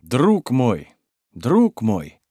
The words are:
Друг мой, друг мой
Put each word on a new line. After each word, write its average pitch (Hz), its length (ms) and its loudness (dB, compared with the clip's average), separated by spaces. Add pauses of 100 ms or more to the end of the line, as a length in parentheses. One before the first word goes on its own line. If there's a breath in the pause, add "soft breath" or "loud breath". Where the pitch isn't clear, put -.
Друг 170 500 0
мой, 117 380 0 (420)
друг 175 500 0
мой 95 380 -4 (120)